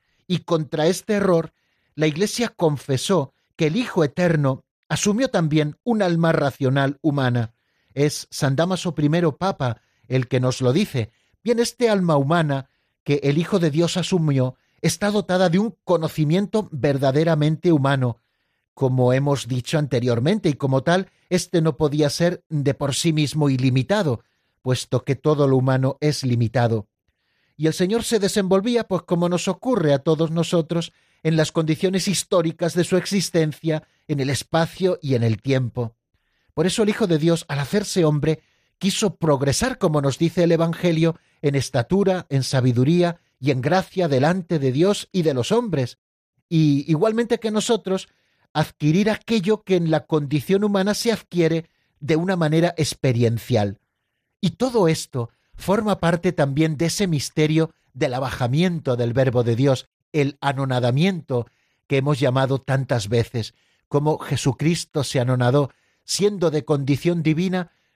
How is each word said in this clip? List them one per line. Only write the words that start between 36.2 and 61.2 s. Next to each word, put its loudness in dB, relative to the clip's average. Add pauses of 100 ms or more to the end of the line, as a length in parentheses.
Por 0
eso 0
el 2
Hijo 0
de 2
Dios, 0
al -4
hacerse -2
hombre, 0 (360)
quiso -2
progresar, 0
como 0
nos -2
dice 0
el 4
Evangelio, 0 (240)
en 0
estatura, 0
en 0
sabiduría 2 (200)
y -2
en -2
gracia 0
delante 0
de 0
Dios 0
y -2
de 2
los -2
hombres, -2 (520)
y 2
igualmente 0
que -4
nosotros, -2 (440)
adquirir 0
aquello -2
que 0
en 0
la 0
condición 0
humana 0
se -2
adquiere -2 (300)
de -2
una 0
manera 2
experiencial. 0 (640)
Y 0
todo 0
esto -4 (260)
forma -2
parte 0
también 0
de 0
ese -2
misterio 0 (200)
del -4
abajamiento -2
del -2
Verbo 2
de 0
Dios, 0 (240)
el -2
anonadamiento -2 (420)